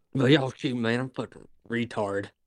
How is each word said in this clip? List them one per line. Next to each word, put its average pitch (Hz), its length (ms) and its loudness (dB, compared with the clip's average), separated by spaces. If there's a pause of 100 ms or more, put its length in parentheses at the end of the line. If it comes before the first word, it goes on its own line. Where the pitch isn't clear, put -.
(140)
Like, 135 260 6
"Oh, 131 160 -2
shoot, 131 200 -2
man, 117 260 0
I'm 131 80 -6
fucking - 360 -10 (240)
retard. 107 580 -4 (200)